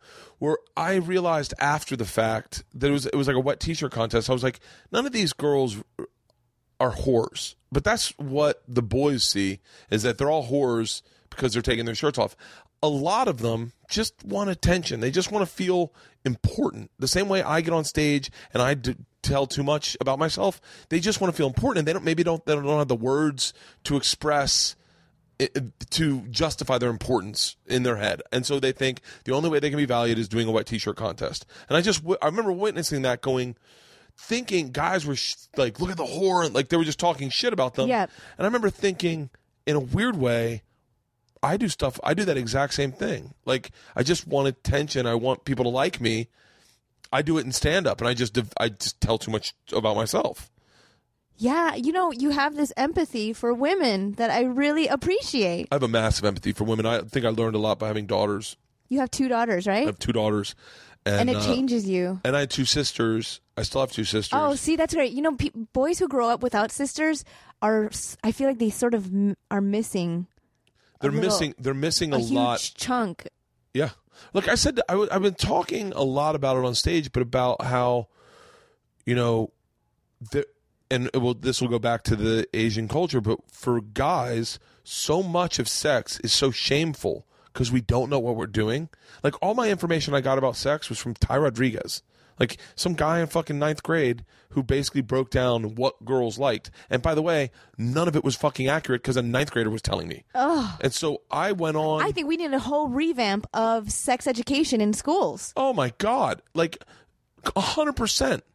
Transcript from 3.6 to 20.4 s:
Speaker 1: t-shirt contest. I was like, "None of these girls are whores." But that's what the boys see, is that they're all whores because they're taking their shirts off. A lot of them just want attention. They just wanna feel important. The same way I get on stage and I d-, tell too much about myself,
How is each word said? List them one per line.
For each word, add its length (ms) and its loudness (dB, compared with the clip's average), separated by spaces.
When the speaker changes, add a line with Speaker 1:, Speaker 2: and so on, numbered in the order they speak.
Speaker 1:
t-shirt 320 -4
contest. 380 0
I 20 2
was 100 0
like, 180 -2
"None 140 2
of 80 -4
these 220 0
girls 420 2
are 140 2
whores." 640 0
But 140 0
that's 340 0
what 480 0
the 160 -2
boys 460 2
see, 320 0
is 120 2
that 140 0
they're 140 0
all 180 0
whores 540 0
because 240 -2
they're 80 0
taking 240 0
their 100 -4
shirts 240 -2
off. 160 0
A 60 4
lot 400 0
of 120 -2
them 320 -2
just 340 -4
want 240 -4
attention. 520 0
They 100 0
just 200 0
wanna 140 0
feel 480 -2
important. 720 -2
The 100 -2
same 200 0
way 140 2
I 180 2
get 140 0
on 100 2
stage 460 0
and 80 2
I 100 2
d-, 240 -4
tell 260 0
too 160 -4
much 380 -2
about 180 0
myself, 440 0